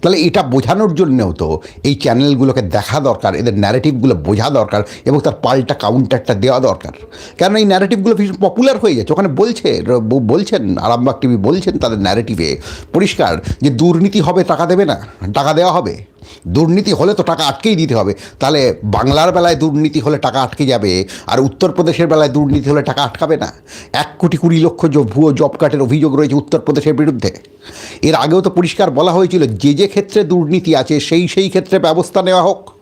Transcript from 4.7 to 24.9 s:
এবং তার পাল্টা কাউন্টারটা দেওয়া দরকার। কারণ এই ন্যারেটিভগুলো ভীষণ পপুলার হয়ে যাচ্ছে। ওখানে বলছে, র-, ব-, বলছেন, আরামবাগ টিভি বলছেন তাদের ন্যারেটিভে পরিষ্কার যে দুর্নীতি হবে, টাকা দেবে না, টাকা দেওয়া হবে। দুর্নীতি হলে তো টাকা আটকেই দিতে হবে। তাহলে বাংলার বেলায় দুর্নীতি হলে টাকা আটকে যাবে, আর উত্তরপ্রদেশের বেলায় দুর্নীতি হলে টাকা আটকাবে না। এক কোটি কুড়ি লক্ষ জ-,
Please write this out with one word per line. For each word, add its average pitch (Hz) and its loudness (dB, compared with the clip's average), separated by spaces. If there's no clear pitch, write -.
এবং 143 2
তার 143 0
পাল্টা 127 0
কাউন্টারটা 117 0
দেওয়া 120 2
দরকার। 120 -2
কারণ 196 2
এই 220 4
ন্যারেটিভগুলো 196 2
ভীষণ 202 -2
পপুলার 214 0
হয়ে 190 2
যাচ্ছে। 110 -2
ওখানে 190 2
বলছে, 160 0
র-, 123 2
ব-, 113 0
বলছেন, 131 0
আরামবাগ 120 0
টিভি 123 2
বলছেন 165 0
তাদের 110 -2
ন্যারেটিভে 95 -2
পরিষ্কার 113 0
যে 139 2
দুর্নীতি 175 2
হবে, 175 0
টাকা 165 0
দেবে 185 2
না, 143 -4
টাকা 143 0
দেওয়া 170 2
হবে। 156 -2
দুর্নীতি 165 0
হলে 175 2
তো - 0
টাকা 160 -2
আটকেই 208 0
দিতে 160 -2
হবে। 101 0
তাহলে 139 0
বাংলার 131 2
বেলায় 175 2
দুর্নীতি 151 0
হলে 143 -2
টাকা 131 -2
আটকে 131 -4
যাবে, 104 0
আর 120 0
উত্তরপ্রদেশের 170 0
বেলায় 151 2
দুর্নীতি 139 0
হলে 147 2
টাকা 139 -2
আটকাবে 147 -2
না। - -6
এক 147 -2
কোটি 165 0
কুড়ি 165 2
লক্ষ 170 0
জ-, 151 2